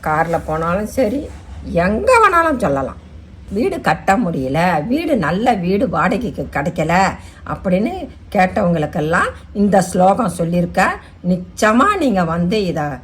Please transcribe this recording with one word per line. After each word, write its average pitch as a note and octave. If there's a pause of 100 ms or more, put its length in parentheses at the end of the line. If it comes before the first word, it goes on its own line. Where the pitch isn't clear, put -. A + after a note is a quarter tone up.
கார்ல D#3+
போனாலும் E3+
சரி, C#4 (420)
எங்க G#3+ (120)
வேணாலும் E4
சொல்லலாம். C#3 (520)
"வீடு D4
கட்ட G3
முடியல, D#3+
வீடு, D#4
நல்ல F#3+
வீடு F#3+
வாடகைக்கு E3+
கிடைக்கல" D#3+ (540)
அப்படின்னு D4 (220)
கேட்டவங்களுக்கெல்லாம் F3 (220)
இந்த G3+
ஸ்லோகம் F#3
சொல்லியிருக்க. F3 (300)
நிச்சயமா A#3
நீங்க A3
வந்து F3
இதை D#3 (200)